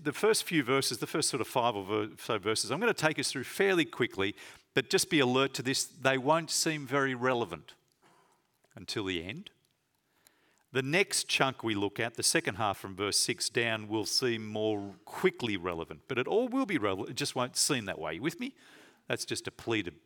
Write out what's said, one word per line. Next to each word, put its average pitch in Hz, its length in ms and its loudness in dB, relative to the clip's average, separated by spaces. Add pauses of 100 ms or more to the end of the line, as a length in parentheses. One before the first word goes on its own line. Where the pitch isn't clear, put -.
the 143 120 -2
first - 300 4
few 156 180 2
verses, 131 340 2
the - 100 -4
first 160 220 0
sort 123 140 0
of 104 60 -2
five 120 280 2
or 98 80 -2
ver-, 104 320 0
so 113 220 -2
verses, 104 320 0
I'm 147 100 -2
gonna 226 140 2
take 156 240 0
us 135 120 -2
through 127 140 -6
fairly 190 400 2
quickly, 104 500 -2 (380)
but 131 160 4
just - 220 2
be 165 80 4
alert 135 360 4
to - 80 -6
this. 127 220 0
They 131 320 0
won't 151 340 2
seem 156 360 0
very 135 280 2
relevant 117 600 0 (1000)
until 101 300 -6
the 90 180 -2
end. 127 280 -12 (1200)
The 131 100 0
next 156 460 0
chunk 135 340 0
we 110 120 0
look 101 260 0
at, 117 140 -4
the - 80 -6
second 160 320 0
half 101 240 0
from 98 180 -12
verse 98 220 0
six - 320 -2
down, 110 380 -2
will 104 180 -2
seem 117 400 0
more 107 480 -2 (100)
quickly 120 540 0
relevant, 82 500 -6
but 131 80 -4
it 127 100 2
all 233 220 2
will 262 180 0
be 190 120 0
relevant. 101 320 0
It 127 60 -10
just 147 180 -2
won't 123 240 -2
seem 123 260 2
that 87 140 -4
way. 78 160 -4
You 90 80 -6
with 160 180 -4
me? 269 140 -8 (520)
That's - 200 -2
just - 200 -6
a - 40 -6
plea 110 320 -2
to 87 100 -8 (140)